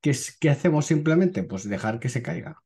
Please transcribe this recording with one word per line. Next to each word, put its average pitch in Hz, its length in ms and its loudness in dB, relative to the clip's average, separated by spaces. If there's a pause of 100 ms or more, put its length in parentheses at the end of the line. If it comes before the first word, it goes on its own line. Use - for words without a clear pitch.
qué - 80 0
es, - 300 -2
qué 156 100 2
hacemos 151 380 2
simplemente? 165 560 2
Pues 98 260 -8
dejar 110 320 -4
que 127 80 -4
se 120 140 -4
caiga. 160 440 -10